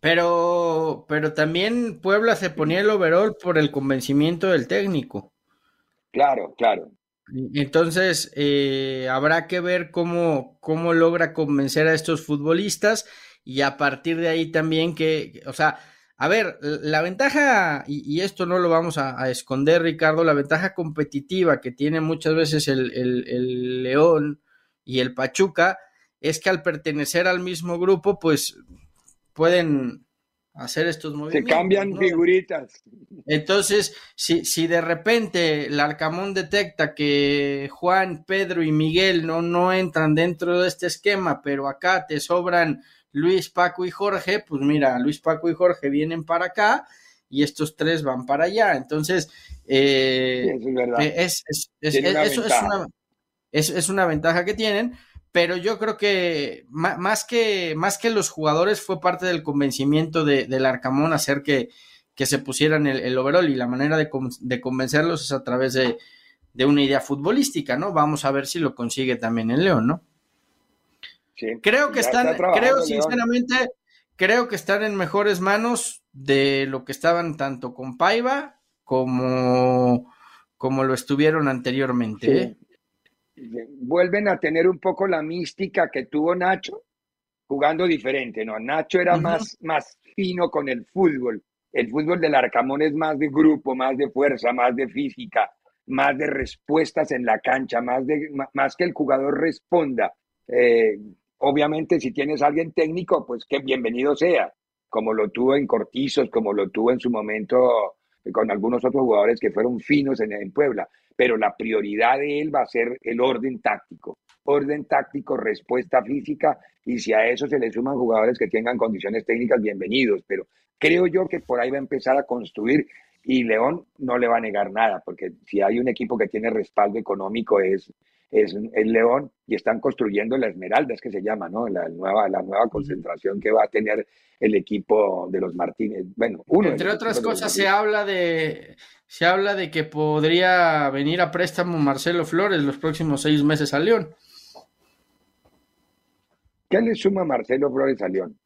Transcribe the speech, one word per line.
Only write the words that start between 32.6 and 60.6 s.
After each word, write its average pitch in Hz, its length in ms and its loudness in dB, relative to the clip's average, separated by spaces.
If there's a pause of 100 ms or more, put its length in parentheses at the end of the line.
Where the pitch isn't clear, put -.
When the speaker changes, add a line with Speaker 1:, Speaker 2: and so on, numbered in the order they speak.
Speaker 1:
Entonces, 190 720 0 (180)
si, - 300 -2
si 165 220 -2
de 170 140 2
repente 165 840 0
el 147 140 -2
Arcamón 160 540 -2
detecta 180 600 -2
que 143 800 0
Juan, 180 520 0
Pedro 185 380 -2
y 156 100 2
Miguel 160 540 2
no, 165 160 -2
no 175 300 2
entran 160 420 2
dentro 175 460 2
de 180 80 2
este 180 180 -6
esquema, 180 560 0
pero 139 260 -4
acá 180 380 0
te 151 140 -4
sobran 175 600 0 (300)
Luis, 175 380 2
Paco 180 340 0
y 180 60 -4
Jorge, 196 560 -2
pues 143 160 -4
mira, 139 360 2
Luis, 143 220 0
Paco 160 280 -2
y 165 60 0
Jorge 170 360 -2
vienen 156 340 -2
para 170 220 -2
acá 214 400 0 (420)
y 135 140 0
estos 147 340 -4
tres 156 260 0
van 127 240 -4
para 143 180 2
allá. 202 320 2
Entonces, 151 540 -2 (360)
eh, 131 800 2
Speaker 2:
Sí, 127 140 0
eso 117 100 -6
es 131 60 -2
verdad. 123 260 0
Speaker 1:
eh, 151 160 0
es, 170 300 -2
es, - 240 -8 (100)
es, 151 120 -2
Speaker 2:
Tiene 139 160 2
Speaker 1:
es, 190 60 2
Speaker 2:
una 151 100 2
Speaker 1:
eso 240 160 0
es 220 80 -2
Speaker 2:
ventaja. 117 180 2
Speaker 1:
una, 196 200 -2 (680)
es, 151 180 0
es 170 180 -2
una 190 180 2
ventaja 165 380 0
que 202 100 -4
tienen, 220 380 -2 (380)
pero 175 260 2
yo 190 220 -2
creo 214 180 -4
que 175 720 -2
ma-, 160 300 -2
más 190 260 -2
que, 202 500 0
más 180 220 0
que 233 140 -2
los 208 180 0
jugadores 165 540 0
fue 180 180 -6
parte 180 240 -2
del 175 180 0
convencimiento 151 840 0
de, 139 180 4
del 131 220 0